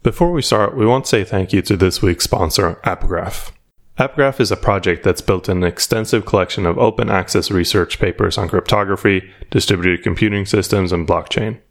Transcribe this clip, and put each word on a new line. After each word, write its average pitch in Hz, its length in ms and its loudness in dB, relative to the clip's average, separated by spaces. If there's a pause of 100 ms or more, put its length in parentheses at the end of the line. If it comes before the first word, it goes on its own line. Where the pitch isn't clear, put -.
Before 170 320 0
we 160 80 0
start, 107 340 2
we 110 120 2
want 131 180 4
to - 60 -8
say 110 120 2
thank 92 300 -2
you 98 80 4
to 98 160 0
this 90 240 2
week's 90 240 0
sponsor, 87 580 0
Apograph. - 720 -4 (460)
Apograph 135 420 0
is 113 100 2
a 101 60 0
project 92 480 0
that's 92 160 2
built 95 300 -2
an 90 120 0
extensive 110 640 -2
collection 95 400 0
of 85 140 0
open 107 320 0
access 95 400 0
research 90 480 0
papers - 400 -2
on 95 100 -2
cryptography, 98 840 0 (200)
distributed 90 520 2
computing 101 440 0
systems, 95 460 0
and 85 140 -2
blockchain. 110 540 -2 (100)